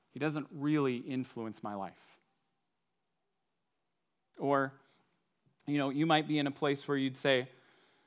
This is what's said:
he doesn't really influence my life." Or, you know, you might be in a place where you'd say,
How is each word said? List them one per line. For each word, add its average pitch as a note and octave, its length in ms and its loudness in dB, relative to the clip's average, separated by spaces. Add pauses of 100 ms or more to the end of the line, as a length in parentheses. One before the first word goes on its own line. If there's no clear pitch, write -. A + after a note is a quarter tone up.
(100)
he - 80 -14
doesn't D3 320 -4
really C#3+ 460 0
influence B2 680 -6
my G#2 120 -8
life." - 440 -12 (2250)
Or, C3+ 340 0 (920)
you D3 100 0
know, C3+ 140 2
you D3 160 0
might D#3 220 4
be D3+ 100 2
in C#3+ 80 2
a C#3 60 0
place C#3+ 340 0
where C#3+ 100 0
you'd C3+ 200 0
say, C3 340 2 (560)